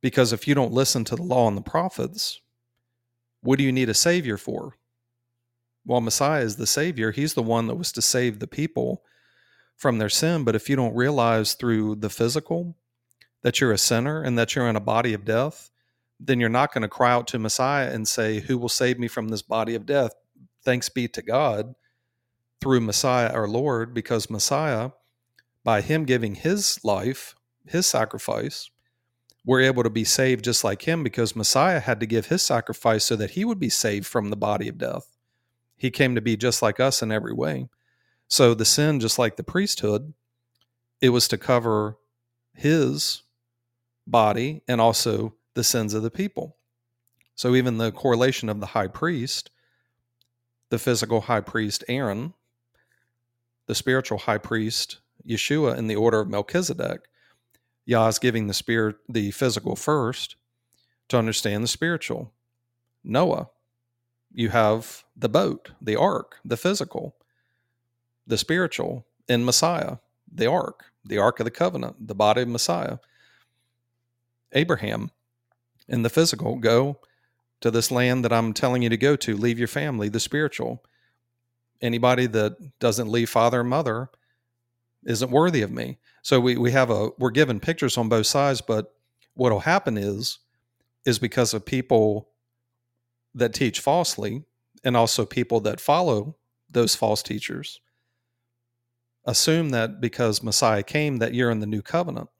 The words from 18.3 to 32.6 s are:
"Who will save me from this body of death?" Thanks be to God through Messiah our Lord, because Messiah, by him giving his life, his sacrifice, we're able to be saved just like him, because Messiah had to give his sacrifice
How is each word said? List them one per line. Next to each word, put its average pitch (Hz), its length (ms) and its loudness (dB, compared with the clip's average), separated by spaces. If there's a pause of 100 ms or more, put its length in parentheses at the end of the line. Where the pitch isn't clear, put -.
"Who 131 160 -2
will 120 120 -2
save 123 300 0
me 120 80 -2
from 110 220 -6
this 110 120 -6
body 113 320 -2
of 107 120 -6
death?" 139 280 2 (500)
Thanks 123 260 0
be 120 200 -4
to - 120 -10
God 120 540 -2 (840)
through 131 220 2
Messiah 120 520 0
our 107 140 -2
Lord, 120 460 -2
because 117 360 -4
Messiah, 131 640 -2 (720)
by 110 180 2
him 156 220 0
giving 117 320 0
his - 480 -2
life, 107 520 -2 (300)
his 175 200 -2
sacrifice, - 840 -4 (760)
we're 127 140 4
able 127 240 4
to 117 60 4
be 113 160 -2
saved 127 400 2
just 120 180 0
like 101 200 -2
him, 165 200 0
because 117 320 -2
Messiah 139 460 2
had 113 180 -2
to 113 60 -4
give 110 220 0
his 175 140 0
sacrifice 113 600 0